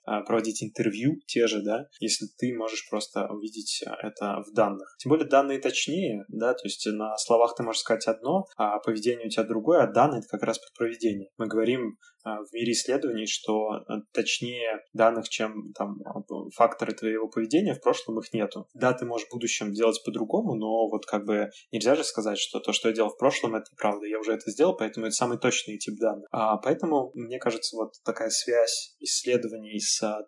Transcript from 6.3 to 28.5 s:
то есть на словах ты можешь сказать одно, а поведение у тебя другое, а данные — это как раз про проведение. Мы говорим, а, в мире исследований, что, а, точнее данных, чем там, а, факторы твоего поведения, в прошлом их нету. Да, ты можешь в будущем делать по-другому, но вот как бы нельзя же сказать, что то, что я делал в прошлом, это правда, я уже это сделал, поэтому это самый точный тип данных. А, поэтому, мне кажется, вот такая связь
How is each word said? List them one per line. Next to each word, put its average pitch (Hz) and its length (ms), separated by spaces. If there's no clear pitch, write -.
то - 100
есть - 220
на 107 320
словах 117 380
ты 120 80
можешь 113 180
сказать - 240
одно, 143 400
а 107 220
поведение 117 480
у 107 40
тебя 113 140
другое, 117 380
а 107 100
данные — 123 280
это - 80
как 104 160
раз 110 140
про - 100
проведение. 110 580
Мы 113 120
говорим, 113 500
а, 107 180
в 104 120
мире 117 180
исследований, 123 540
что, 107 420
а, 107 320
точнее 117 680
данных, 113 340
чем 107 460
там, 101 220
а, - 160
факторы 113 400
твоего 110 340
поведения, 123 460
в - 80
прошлом 113 380
их - 120
нету. 107 420
Да, 127 200
ты 123 100
можешь 117 240
в - 40
будущем 113 420
делать 113 300
по-другому, 117 500
но 110 340
вот 107 160
как 104 220
бы 104 240
нельзя 117 220
же 156 100
сказать, 104 340
что - 220
то, 110 120
что 113 160
я 110 60
делал 110 160
в - 80
прошлом, 120 360
это 110 100
правда, 104 280
я 107 120
уже 107 140
это 110 180
сделал, 165 260
поэтому 110 300
это 107 80
самый 120 240
точный 110 400
тип 107 200
данных. 107 320
А, 110 260
поэтому, 139 580
мне 120 240
кажется, 113 380
вот 110 160
такая 113 260
связь - 720